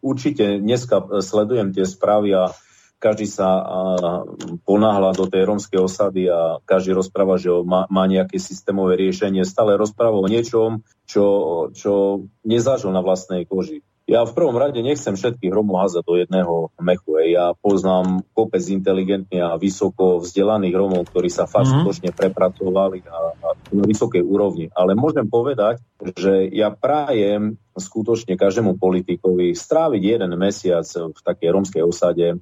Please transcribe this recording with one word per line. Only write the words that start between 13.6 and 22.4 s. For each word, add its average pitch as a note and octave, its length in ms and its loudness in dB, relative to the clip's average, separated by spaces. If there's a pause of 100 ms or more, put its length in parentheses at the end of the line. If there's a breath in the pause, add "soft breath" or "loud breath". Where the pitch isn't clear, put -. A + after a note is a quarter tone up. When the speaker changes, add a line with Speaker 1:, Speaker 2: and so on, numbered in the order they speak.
Speaker 1:
Ja A#2 240 2
v A2+ 80 -10
prvom C#3 240 2
rade C3 240 0
nechcem B2 320 -2
všetkých F#2+ 400 -4
Rómov G2+ 320 0
házať F2 160 -2
do F2 160 0
jedného F2+ 360 0 (220)
mechu, F2 380 -2
hej. D#2+ 160 2
Ja F2 240 2
poznám F#2 800 0
kopec G#2+ 260 0
inteligentných F#2+ 800 -2
a E2+ 160 -2
vysoko F#2 640 0
vzdelaných F#2+ 560 0
Rómov, F#2 320 0
ktorí F2+ 240 -2
sa F2 160 -2
fakt - 240 2
Speaker 2:
Mhm. C3 80 4
Speaker 1:
skutočne D3+ 320 -2
prepracovali F#2+ 960 0